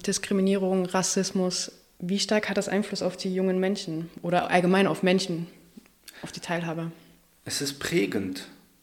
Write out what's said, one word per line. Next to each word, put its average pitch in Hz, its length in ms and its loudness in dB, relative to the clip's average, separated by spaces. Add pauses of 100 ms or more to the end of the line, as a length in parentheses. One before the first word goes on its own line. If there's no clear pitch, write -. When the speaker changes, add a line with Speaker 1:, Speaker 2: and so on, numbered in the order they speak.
Speaker 1:
Diskriminierung, 190 800 2
Rassismus. 185 880 0 (260)
Wie 185 200 -2
stark 214 320 0
hat 202 80 0
das 196 100 -2
Einfluss 196 320 -2
auf 180 160 -2
die 185 180 -4
jungen 185 240 2
Menschen 180 520 -2 (100)
oder 170 300 0
allgemein 180 360 6
auf - 160 2
Menschen, 180 440 2 (760)
auf - 120 -12
die - 80 -12
Teilhabe? 165 520 -4 (540)
Speaker 2:
Es - 160 -4
ist 139 160 -4
prägend. 98 720 -2 (340)